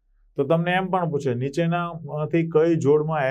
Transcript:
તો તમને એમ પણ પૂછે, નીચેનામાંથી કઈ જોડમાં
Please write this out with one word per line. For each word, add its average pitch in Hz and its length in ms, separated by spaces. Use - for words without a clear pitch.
તો 139 80
તમને 165 360
એમ 185 100
પણ 175 220
પૂછે, 139 220
નીચેનામાંથી 165 1080
કઈ 160 300
જોડમાં 151 440